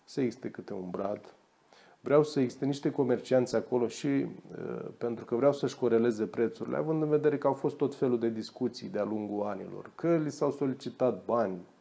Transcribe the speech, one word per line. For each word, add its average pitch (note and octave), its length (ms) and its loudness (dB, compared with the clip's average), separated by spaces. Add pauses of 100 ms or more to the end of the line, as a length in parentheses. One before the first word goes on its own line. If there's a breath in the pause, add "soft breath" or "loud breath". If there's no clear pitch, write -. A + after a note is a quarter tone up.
să - 120 -6
existe A2+ 300 -4
câte - 220 -12
un F#2 180 -8
brad, G2 440 -6 (680 soft breath)
vreau C#3+ 220 4
să D3 180 0
existe B2 240 0
niște C#3 260 0
comercianți B2+ 680 2
acolo A#2 320 2
și, - 200 -4
eh, C#3 200 0 (720)
pentru A2+ 260 -4
că A#2+ 100 -2
vreau C3+ 180 6
să-și C#3 240 -4
coreleze A2+ 480 4
prețurile, A#2 520 -2
având D#3 260 0
în D3+ 60 0
vedere D3 300 2
că - 80 -2
au F#3 60 6
fost - 240 -2
tot - 180 0
felul B2 240 2
de A#2 100 0
discuții A2+ 600 -4
de-a G2+ 160 -2
lungul G#2 420 -4
anilor, F#2+ 480 -8
că E3 220 2
li D3+ 140 0
s-au C#3+ 200 0
solicitat B2+ 760 -2
bani G#2+ 340 0 (220)